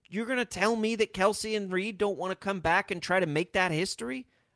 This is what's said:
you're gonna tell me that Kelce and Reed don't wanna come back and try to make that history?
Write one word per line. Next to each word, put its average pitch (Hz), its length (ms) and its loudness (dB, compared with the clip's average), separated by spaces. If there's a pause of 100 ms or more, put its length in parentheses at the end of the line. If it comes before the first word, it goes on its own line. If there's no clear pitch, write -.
you're 214 160 -4
gonna 247 200 0
tell 214 300 2
me 220 200 0
that 214 180 0
Kelce 214 420 2
and 196 160 -4
Reed 190 260 -2
don't 202 200 0
wanna 185 180 -4
come 196 240 -4
back 170 320 2
and 180 100 -6
try 185 180 2
to 175 80 2
make 156 260 -2
that 185 180 2
history? 196 560 -4 (280)